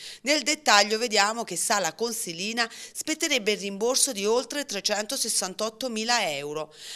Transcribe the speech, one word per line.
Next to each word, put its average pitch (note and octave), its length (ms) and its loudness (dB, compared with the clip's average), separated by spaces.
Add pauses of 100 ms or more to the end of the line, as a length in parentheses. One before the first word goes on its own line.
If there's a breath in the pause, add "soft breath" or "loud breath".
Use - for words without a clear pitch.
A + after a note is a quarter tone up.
(220 loud breath)
Nel D4 180 4
dettaglio A3 560 4
vediamo G#3+ 480 2
che F3+ 120 -6
Sala F#3 360 0
Consilina A3 760 -4 (280 loud breath)
spetterebbe D4 580 0
il G3 60 0
rimborso G#3 540 0
di G3 120 -4
oltre C4 400 0
trecentosessantottomila G#3+ 1700 -2
euro. D3+ 360 -6 (220 loud breath)